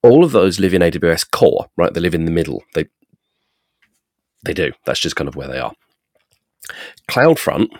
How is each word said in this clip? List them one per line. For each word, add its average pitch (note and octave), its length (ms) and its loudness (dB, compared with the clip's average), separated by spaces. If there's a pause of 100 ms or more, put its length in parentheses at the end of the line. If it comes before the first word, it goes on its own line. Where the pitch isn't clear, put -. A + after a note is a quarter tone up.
All B2+ 180 8
of E3 80 4
those F#2+ 300 2
live F#2+ 140 0
in F2+ 80 2
A E2+ 100 2
W E2+ 200 0
S - 120 -4
core, - 520 0
right? - 160 0
They - 80 -4
live E2+ 140 -2
in E2 100 -2
the E2 60 -2
middle. D#2 320 -4 (120)
They, D#2+ 120 -4 (1600)
they D#2 100 -6
do. D#2 160 -2 (140)
That's - 160 -4
just - 160 -4
kind C#2+ 100 -6
of C2+ 80 -10
where C2+ 140 -10
they B1+ 100 -10
are. A#1+ 140 -8 (1400)
CloudFront D3 580 0 (120)